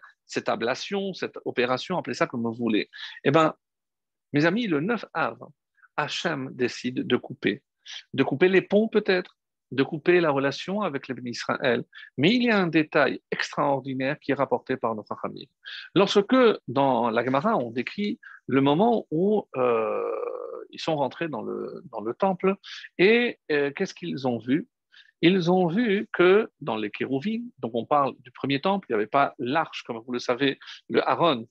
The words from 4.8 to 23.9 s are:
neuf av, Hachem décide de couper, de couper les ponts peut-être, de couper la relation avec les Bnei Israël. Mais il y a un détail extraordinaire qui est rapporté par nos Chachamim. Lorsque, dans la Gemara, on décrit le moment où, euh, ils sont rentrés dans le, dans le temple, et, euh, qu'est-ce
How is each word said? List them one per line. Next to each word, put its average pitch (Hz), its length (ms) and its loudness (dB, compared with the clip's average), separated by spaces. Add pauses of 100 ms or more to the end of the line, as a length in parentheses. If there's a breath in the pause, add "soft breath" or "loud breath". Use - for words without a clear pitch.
neuf 208 320 -2
av, 120 240 -2 (640 soft breath)
Hachem 143 560 -4
décide 123 520 -4
de 123 120 2
couper, - 440 -4 (520 loud breath)
de 131 80 2
couper 151 260 2
les 185 140 6
ponts 214 260 2
peut-être, 196 480 0 (360)
de 127 100 0
couper 175 400 2
la 156 80 4
relation 143 500 -2
avec 147 260 -6
les 127 80 -6
Bnei 123 180 -8
Israël. 120 520 0 (320 loud breath)
Mais 170 180 4
il 247 80 2
y 240 80 2
a 208 80 4
un 180 80 2
détail 156 540 2 (100)
extraordinaire 135 880 -2
qui - 140 -4
est - 20 4
rapporté 127 440 -2
par 113 160 -2
nos 107 100 -8
Chachamim. 101 400 -10 (500 loud breath)
Lorsque, 196 400 4 (320)
dans 127 440 2
la 117 120 2
Gemara, 143 360 0
on 120 120 -4
décrit 202 480 -4 (280 loud breath)
le 135 160 2
moment 190 480 2
où, 190 360 0 (100)
euh, 113 460 0 (680)
ils - 100 -16
sont 160 160 -2
rentrés 143 320 -4
dans 117 140 -6
le, 104 400 -8 (100)
dans 107 80 -8
le 110 140 -6
temple, 190 420 0 (400 loud breath)
et, 226 420 4 (120)
euh, 143 200 0
qu'est-ce 180 220 -6